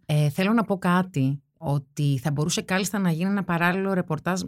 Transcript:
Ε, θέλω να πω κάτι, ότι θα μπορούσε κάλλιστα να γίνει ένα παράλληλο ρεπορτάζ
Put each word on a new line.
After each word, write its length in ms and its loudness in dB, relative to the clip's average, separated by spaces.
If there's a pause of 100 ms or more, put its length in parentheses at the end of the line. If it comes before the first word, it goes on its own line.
Ε, 240 2
θέλω 220 0
να 120 2
πω 140 -2
κάτι, 640 0 (160)
ότι 640 -2
θα 80 -2
μπορούσε 300 -2
κάλλιστα 380 -2
να 120 2
γίνει 200 0
ένα 140 0
παράλληλο 480 0
ρεπορτάζ 540 -2